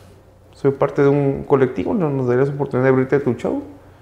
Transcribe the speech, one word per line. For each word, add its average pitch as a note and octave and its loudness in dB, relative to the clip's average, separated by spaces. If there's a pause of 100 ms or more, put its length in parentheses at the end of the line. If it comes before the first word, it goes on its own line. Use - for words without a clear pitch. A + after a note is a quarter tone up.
(540)
soy - 0
parte C#3+ 0
de C#3 6
un C#3+ 0
colectivo, C3+ 0
¿no F3 0
nos C3+ -2
darías B2+ 2
oportunidad C3+ -2
de C3+ 4
abrirte C3 2
tu B2+ -2
show?". A#3+ -4 (400)